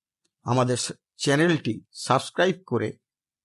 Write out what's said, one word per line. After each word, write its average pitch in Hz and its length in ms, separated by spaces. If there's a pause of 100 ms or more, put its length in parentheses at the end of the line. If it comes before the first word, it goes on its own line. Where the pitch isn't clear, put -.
(440)
আমাদের 123 340
স-, - 140 (260)
চ্যানেলটি 147 640 (100)
সাবস্ক্রাইব 170 640 (100)
করে 107 320 (480)